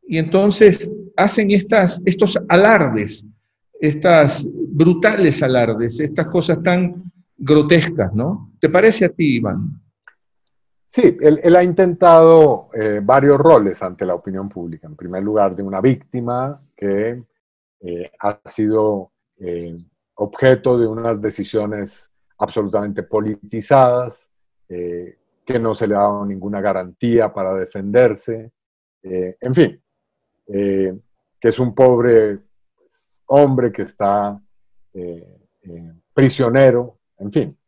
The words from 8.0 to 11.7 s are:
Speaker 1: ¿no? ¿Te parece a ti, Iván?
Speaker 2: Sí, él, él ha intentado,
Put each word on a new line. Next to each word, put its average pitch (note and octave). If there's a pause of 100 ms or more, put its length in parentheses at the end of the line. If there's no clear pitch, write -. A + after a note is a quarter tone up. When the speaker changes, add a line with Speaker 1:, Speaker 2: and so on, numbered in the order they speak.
Speaker 1:
¿no? D3
¿Te D#3
parece G3+
a E3
ti, C#3+
Iván? G2+ (1040)
Speaker 2:
Sí, -
él, D3+
él F3
ha F3+
intentado, E3